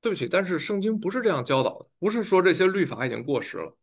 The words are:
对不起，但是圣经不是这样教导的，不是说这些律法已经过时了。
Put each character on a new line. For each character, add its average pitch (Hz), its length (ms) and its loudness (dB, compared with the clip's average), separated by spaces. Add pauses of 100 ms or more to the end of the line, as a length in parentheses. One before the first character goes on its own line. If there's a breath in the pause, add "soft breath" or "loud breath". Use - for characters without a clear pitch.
对 233 100 -2
不 190 60 -2
起， 123 100 -4
但 185 180 0
是 180 140 -2
圣 202 240 -4
经 220 160 0
不 190 120 -4
是 247 120 -4
这 226 60 2
样 143 160 0
教 135 180 2
导 - 160 -2
的， - 100 -20 (100)
不 196 120 0
是 220 140 -2
说 185 180 4
这 180 100 6
些 185 140 4
律 190 180 2
法 127 220 -4
已 - 20 -2
经 117 140 -6
过 131 180 0
时 - 180 -10
了。 80 240 -10